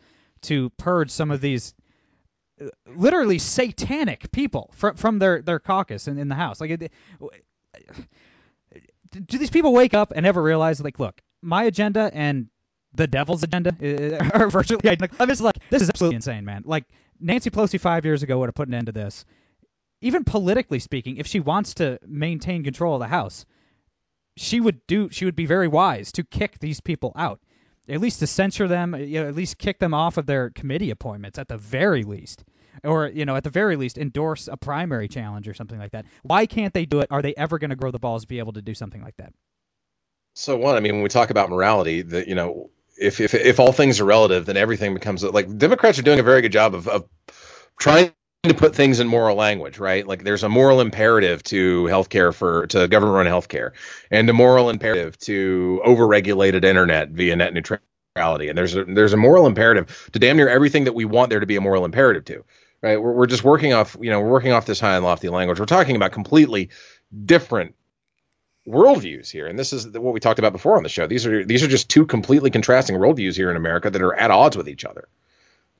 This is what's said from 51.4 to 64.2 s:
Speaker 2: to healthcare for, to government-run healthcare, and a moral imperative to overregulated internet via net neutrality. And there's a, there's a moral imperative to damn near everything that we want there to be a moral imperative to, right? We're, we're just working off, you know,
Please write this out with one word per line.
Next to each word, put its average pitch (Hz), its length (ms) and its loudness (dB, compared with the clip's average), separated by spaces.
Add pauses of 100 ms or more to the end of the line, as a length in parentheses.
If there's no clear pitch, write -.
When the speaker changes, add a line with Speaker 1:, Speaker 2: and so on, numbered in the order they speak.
Speaker 2:
to 92 420 0
healthcare 87 480 2
for, 87 340 -2
to 90 200 2
government-run 98 380 4
healthcare, 85 460 -2 (400)
and 110 180 4
a 117 40 6
moral 123 360 6
imperative 101 500 -4
to 92 680 -2
overregulated 101 800 4
internet 87 460 4
via 85 260 0
net 87 180 0
neutrality. 82 960 -6
And 80 80 -6
there's 87 180 -2
a, 95 80 -2
there's 101 300 4
a 107 40 4
moral 151 280 8
imperative 107 680 2
to 110 60 -2
damn 127 180 4
near 143 120 6
everything 143 360 4
that 123 80 0
we 117 120 -4
want 117 240 2
there 107 100 0
to 101 60 -4
be 101 100 -2
a 98 60 -2
moral 95 240 0
imperative 113 400 2
to, - 180 -14 (380)
right? 107 180 0
We're, 120 140 0
we're 123 140 4
just 117 160 -2
working 143 300 4
off, 110 280 2
you 117 80 -6
know, 104 120 2